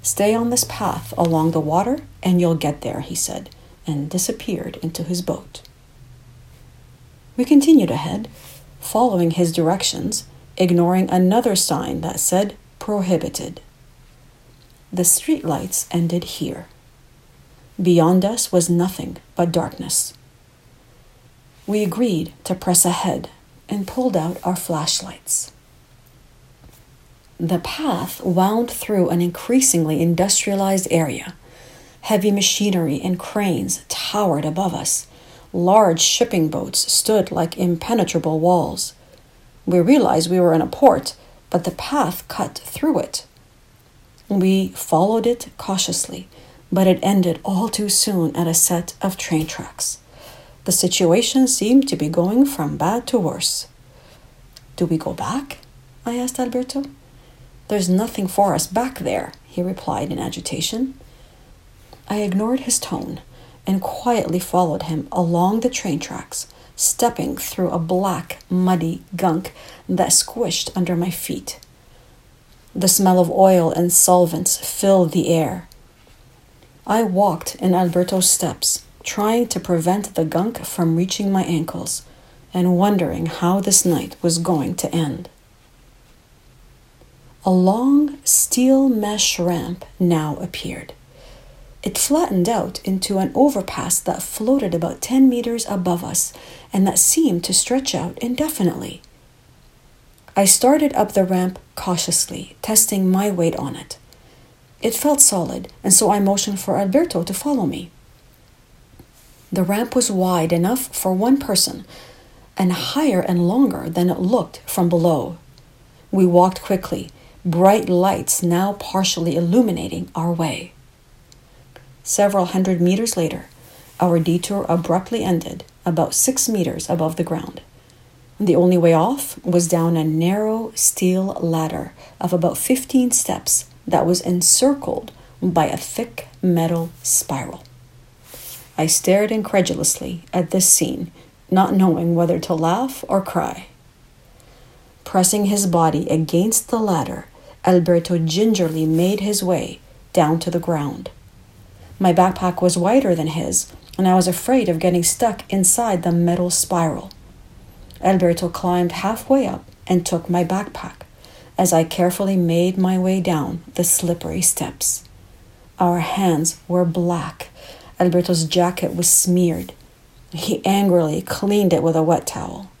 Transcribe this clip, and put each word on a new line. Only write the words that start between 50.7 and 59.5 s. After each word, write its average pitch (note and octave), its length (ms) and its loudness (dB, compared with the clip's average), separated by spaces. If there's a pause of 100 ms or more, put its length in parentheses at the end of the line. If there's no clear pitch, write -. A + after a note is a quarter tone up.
situation F#3+ 760 2
seemed C4 400 4
to - 80 -2
be D3+ 140 -2
going F#3 360 2
from D3+ 300 -4
bad G#3+ 320 -2
to A#3+ 120 0
worse. - 480 -4 (1080)
"Do E3+ 120 -2
we E3 100 0
go D3 160 -6
back?" - 460 -8 (480)
I A#3+ 100 -4
asked B3+ 220 -6
Alberto. B3 440 -4 (840)
"There's G3 200 0
nothing F#3+ 400 0
for G3 280 2
us E3+ 100 -2
back B3 340 -4
there," - 320 -4 (140)
he - 160 -8